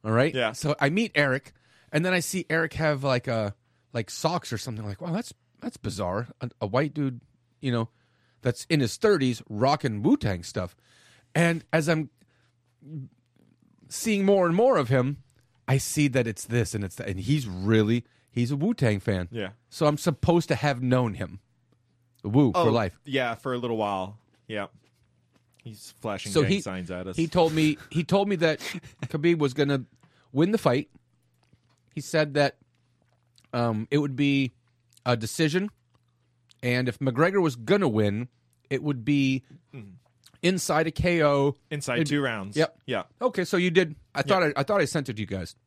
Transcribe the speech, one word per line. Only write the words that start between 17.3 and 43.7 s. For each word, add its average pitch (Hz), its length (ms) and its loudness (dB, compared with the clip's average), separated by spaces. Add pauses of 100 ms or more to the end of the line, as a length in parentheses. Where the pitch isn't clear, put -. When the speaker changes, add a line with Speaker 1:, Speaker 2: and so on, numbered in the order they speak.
Speaker 1:
really, 107 560 2 (260)
he's 120 200 -2
a 143 60 -2
Wu-Tang 139 440 0
fan. 90 300 -2
Speaker 2:
Yeah. 104 200 -8 (200)
Speaker 1:
So - 160 0
I'm 147 120 2
supposed 170 500 2
to 143 60 2
have 127 280 0
known 123 320 2
him. 95 260 -10 (840)
Wu 117 300 4
Speaker 2:
Oh, 175 100 4
Speaker 1:
for 113 60 6
life. 110 340 0
Speaker 2:
yeah, 131 300 -2
for 127 200 -6
a 123 40 -4
little 117 180 -4
while. 101 420 -4 (300)
Yeah. 104 180 -6 (960)
He's - 380 -18
flashing 113 320 -8
Speaker 1:
So 156 100 4
Speaker 2:
gang 120 80 2
Speaker 1:
he, 196 100 2
Speaker 2:
signs 92 300 -8
at 92 160 -8
us. 92 100 -8
Speaker 1:
he 165 100 0
told 160 260 2
me, 156 260 2 (120)
he 170 140 -2
told 196 240 0
me 196 80 0
that 156 240 0
Speaker 2:
<laughs> - 460 -12
Speaker 1:
Khabib 165 320 0
was 139 160 0
gonna 139 300 0 (480)
win 165 200 2
the 226 60 2
fight. 139 300 2 (1080)
He 156 60 -8
said 151 340 -2
that, 143 220 2 (960)
um, 117 380 0
it 143 80 2
would 139 180 -2
be 139 360 2 (540)
a 123 100 2
decision, 160 540 0 (920)
and 123 260 0
if 117 100 -6
McGregor 156 420 2
was 156 160 2
gonna 165 320 2
win, 107 400 0 (420)
it 135 120 -2
would 135 220 -4
be 135 380 2 (320)
Speaker 2:
Mm-hmm. 104 160 -18 (520)
Speaker 1:
inside 165 440 0
a 160 40 -2
K 170 320 0
O. 143 320 4 (160)
Speaker 2:
Inside 143 300 -6
Speaker 1:
It'd 156 80 2
Speaker 2:
two 147 140 0
rounds. 104 340 -4
Speaker 1:
Yep. 156 200 0 (100)
Speaker 2:
Yeah. 110 160 -4 (200)
Speaker 1:
Okay, 202 220 0
so 190 120 -2
you 180 140 2